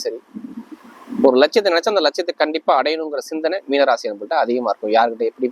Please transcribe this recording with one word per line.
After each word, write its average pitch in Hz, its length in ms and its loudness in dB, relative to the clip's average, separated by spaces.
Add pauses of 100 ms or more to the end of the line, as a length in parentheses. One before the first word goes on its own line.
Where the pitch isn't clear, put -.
சரி, 117 160 -8 (1080)
ஒரு 127 140 6
லட்சியத்தை 196 320 2
நினைச்சா 170 200 0
அந்த 185 120 2
லட்சியத்தை 170 380 -2
கண்டிப்பா 160 380 0
அடையணுங்கிற 151 500 -4
சிந்தனை 160 280 0 (120)
மீனராசி 135 400 2
என்பட்ட 107 320 -6
அதிகமா 120 280 0
இருக்கும். 107 260 -4
யார்கிட்ட 117 340 0
எப்படி 127 200 -4